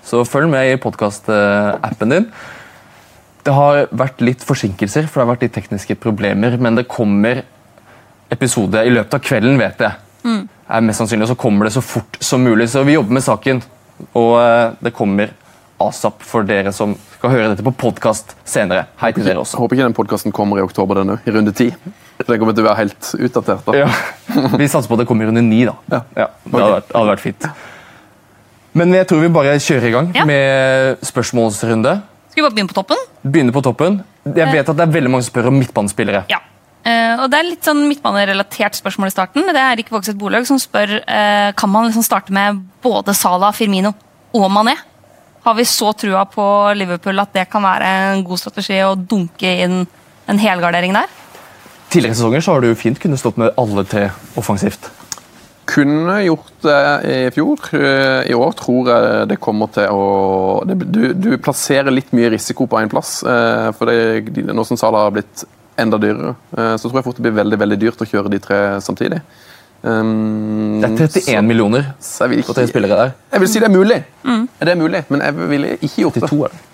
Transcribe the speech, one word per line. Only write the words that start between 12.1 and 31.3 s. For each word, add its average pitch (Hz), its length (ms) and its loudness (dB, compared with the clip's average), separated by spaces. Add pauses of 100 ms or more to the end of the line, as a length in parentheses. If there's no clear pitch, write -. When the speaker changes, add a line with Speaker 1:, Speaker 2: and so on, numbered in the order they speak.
Speaker 1:
som 127 240 0
mulig. 117 240 4
Så 135 160 2
vi 147 80 4
jobber 117 240 2
med 135 60 0
saken, 123 400 0 (500)
og, 117 260 4
eh, 117 320 4 (120)
det 117 100 -2
kommer 104 380 -2 (500)
asap - 400 -4
for 113 220 -2
dere 98 280 0
som 104 220 -4 (240)
skal 123 140 0
høre 113 240 2
dette 107 100 -8
på 127 100 0
podcast - 600 -4 (100)
senere. 92 400 -2 (160)
Hei 117 100 0
til 110 140 -4
dere 92 160 0
også. - 160 -8
Speaker 3:
Håper 120 180 0
ikke 131 140 2
den 113 80 -4
podcasten 107 340 -4
kommer 101 280 -2
i - 20 2
oktober, 98 340 -2
den 98 120 0
nå, 101 180 -4
i 120 60 -2
runde 107 240 2
ti. 120 160 2 (500)
For - 120 -6
det 110 60 0
kommer 110 140 2
til 110 100 2
å 107 60 4
være 104 80 2
helt 104 240 -4 (160)
utdatert, - 480 -2
da. - 80 0
Speaker 1:
Ja. 143 140 4 (680)
Vi 143 120 2
satser 135 180 0
på 113 60 0
at 110 60 2
det 120 80 0
kommer 110 180 0
i - 60 0
runde 117 100 2
ni, 117 240 4
da. 104 80 -2 (160)
Speaker 3:
Ja. 127 120 -2 (140)
Speaker 1:
Ja, - 120 0 (180)
det - 80 -6
hadde 110 160 4
Speaker 3:
Ok. 98 80 4
Speaker 1:
vært, - 160 -10
hadde 110 160 2
vært 98 160 -2
fint. 104 240 -8 (1300)
Men 175 180 4
jeg 185 140 4
tror 156 160 4
vi 175 80 4
bare 143 260 4
kjører 123 300 2
i - 20 2
gang 151 240 0
Speaker 2:
Ja. 294 100 2
Speaker 1:
med 135 800 2
spørsmålsrunde. 117 1000 0 (300)